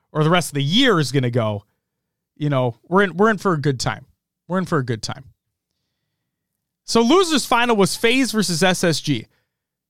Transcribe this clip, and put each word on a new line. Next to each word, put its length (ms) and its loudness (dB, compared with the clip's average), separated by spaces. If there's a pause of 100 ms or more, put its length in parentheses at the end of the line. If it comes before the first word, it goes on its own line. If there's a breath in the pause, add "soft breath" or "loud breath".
(120)
or 120 -2
the 60 2
rest 200 2
of 60 -8
the 80 -2
year 360 2
is 120 -2
gonna 180 0
go, 360 -2 (680)
you 140 -4
know, 260 0 (120)
we're 160 4
in, 120 -2
we're 140 4
in 80 0
for 160 0
a 80 -2
good 180 -2
time. 260 -6 (420)
We're 100 -4
in 80 -2
for 140 -2
a 60 -4
good 180 -6
time. 220 -12 (1600)
So 160 2
losers 440 2
final 300 2
was 220 0
FaZe 340 0
versus 320 -2
S 200 0
S 180 0
G. 260 -4 (640)